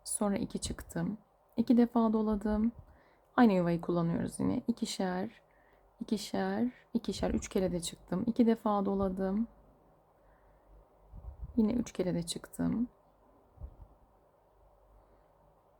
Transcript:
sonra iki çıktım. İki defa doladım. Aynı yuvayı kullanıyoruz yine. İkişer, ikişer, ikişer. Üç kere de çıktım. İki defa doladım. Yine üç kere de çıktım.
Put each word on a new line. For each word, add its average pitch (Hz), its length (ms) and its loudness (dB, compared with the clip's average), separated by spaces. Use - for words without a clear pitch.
sonra 202 340 -2
iki - 220 -6
çıktım. - 580 -6
İki 233 200 4
defa 233 360 4
doladım. 214 580 0
Aynı 226 160 8
yuvayı 170 280 2
kullanıyoruz 170 580 0
yine. 202 280 0
İkişer, 196 600 -4
ikişer, 202 680 -2
ikişer. 190 380 -2
Üç - 180 -4
kere 185 220 0
de 175 80 -2
çıktım. 180 480 -6
İki 226 200 4
defa 208 380 2
doladım. 196 600 0
Yine 220 180 4
üç 240 180 -2
kere 180 220 -2
de 170 100 -2
çıktım. 180 640 -4